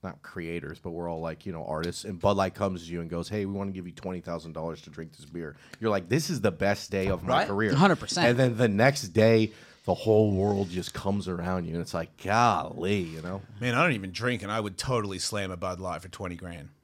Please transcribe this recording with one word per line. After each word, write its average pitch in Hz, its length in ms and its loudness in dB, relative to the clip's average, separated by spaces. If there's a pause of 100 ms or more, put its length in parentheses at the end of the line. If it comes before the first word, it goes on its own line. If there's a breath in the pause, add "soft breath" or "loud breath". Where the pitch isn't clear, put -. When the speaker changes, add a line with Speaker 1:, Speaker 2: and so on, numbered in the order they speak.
Speaker 1:
not 92 180 -10
creators, 82 580 -8
but 90 100 -8
we're 85 180 -6
all, 82 120 -4
like, 80 260 -8
you 92 60 -6
know, 82 120 -8
artists, 80 400 -4
and 95 160 -8
Bud 101 160 4
Light 95 180 2
comes 95 320 -2
to 85 60 -8
you 85 80 -4
and 85 100 -6
goes, 85 180 -4
"Hey, 104 180 -2
we 98 60 -4
wanna 98 200 -4
give 92 140 -8
you 85 60 -12
twenty 92 280 -8
thousand 82 320 -8
dollars 80 300 -8
to 85 80 -20
drink 78 260 -14
this 71 100 -20
beer." 78 280 -10 (260 loud breath)
You're 110 100 0
like, 95 180 0
"This 143 220 2
is 139 100 -2
the 101 100 4
best 98 400 0
day 95 180 0
of 90 140 0
my 127 160 2
Speaker 2:
Right? 202 100 2
Speaker 1:
career." 202 240 2
Speaker 3:
A 156 40 4
hundred 180 240 6
percent. 151 280 2
Speaker 1:
And 120 100 6
then 127 180 4
the 120 120 4
next 120 400 4
day, 110 440 6 (320 loud breath)
the 92 100 2
whole 107 380 6
world 98 380 2
just 90 240 -6
comes 98 340 -2
around 87 380 -2
you, 80 80 -6
and 85 60 -2
it's - 140 -8
like, 82 280 -4
golly, 98 760 2
you 80 220 -6
know? 92 200 -8 (180)
Speaker 2:
Man, 120 160 0
I 143 60 4
don't 170 120 4
even 95 180 -6
drink, 113 300 -2
and 101 100 -6
I 113 80 0
would 101 180 -6
totally 104 420 -2
slam 98 320 -4
a 92 40 -8
Bud 90 240 -6
Light 87 220 -6
for 92 60 -16
twenty 90 280 -8
grand. 82 320 -12 (160)